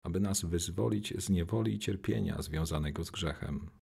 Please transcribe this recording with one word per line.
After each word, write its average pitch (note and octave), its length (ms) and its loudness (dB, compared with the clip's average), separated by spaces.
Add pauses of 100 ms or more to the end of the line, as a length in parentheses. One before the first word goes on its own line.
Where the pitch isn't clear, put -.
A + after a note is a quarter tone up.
aby F2 160 0
nas G2 240 2
wyzwolić F#2 760 0
z - 80 -4
niewoli G#2+ 440 4
i G#2 40 -2
cierpienia G2 640 0
związanego D#2 640 0
z - 60 -6
grzechem. C#2+ 600 -4 (160)